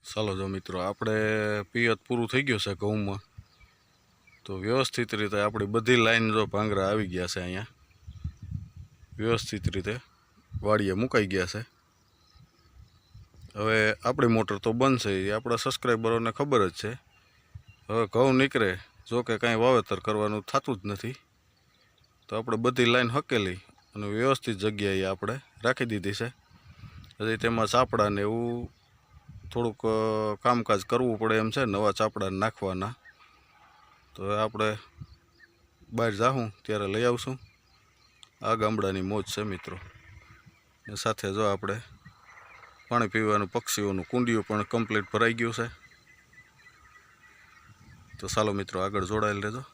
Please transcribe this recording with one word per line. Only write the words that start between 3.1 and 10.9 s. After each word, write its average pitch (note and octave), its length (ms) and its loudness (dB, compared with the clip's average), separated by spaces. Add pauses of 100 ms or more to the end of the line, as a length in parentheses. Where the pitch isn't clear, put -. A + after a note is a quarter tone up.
તો G2 140 -8
વ્યવસ્થિત A#2 560 0
રીતે G#2 260 0
આપણી G#2 260 0
બધી A2+ 300 4
લાઈન A2+ 360 4
જો G#2+ 140 2
ભાંગરા G2 420 0
આવી G#2+ 180 0
ગયા F2+ 200 -4
છે F#2 140 -6
અહીંયા, F2+ 260 -6 (1500)
વ્યવસ્થિત G#2+ 520 -2
રીતે G2+ 320 -4 (600)
વાડીએ G#2 300 2